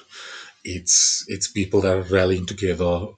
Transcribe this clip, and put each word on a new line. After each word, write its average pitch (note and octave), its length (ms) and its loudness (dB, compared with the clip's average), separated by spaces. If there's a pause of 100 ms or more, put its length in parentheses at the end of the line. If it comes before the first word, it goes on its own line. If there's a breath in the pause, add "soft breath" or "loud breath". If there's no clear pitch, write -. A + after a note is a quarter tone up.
(640 loud breath)
it's, - 640 0
it's F#2 180 -4
people G2 340 0
that F#2+ 160 4
are F#2+ 60 -2
rallying F#2 420 2
together, F2 600 0 (100)